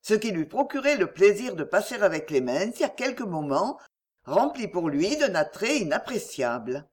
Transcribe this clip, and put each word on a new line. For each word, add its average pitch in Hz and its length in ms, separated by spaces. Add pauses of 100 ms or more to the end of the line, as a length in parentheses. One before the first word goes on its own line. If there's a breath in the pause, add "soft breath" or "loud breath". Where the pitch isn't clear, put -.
ce - 120
qui 220 180
lui 160 140
procurait 269 520
le 185 140
plaisir 202 440
de 160 80
passer 208 320
avec 170 320
Clémencia 151 600
quelques 240 340
moments 165 580 (460 loud breath)
remplis 247 420
pour 170 220
lui 165 280
d'un 254 180
attrait 208 420
inappréciable. 135 1160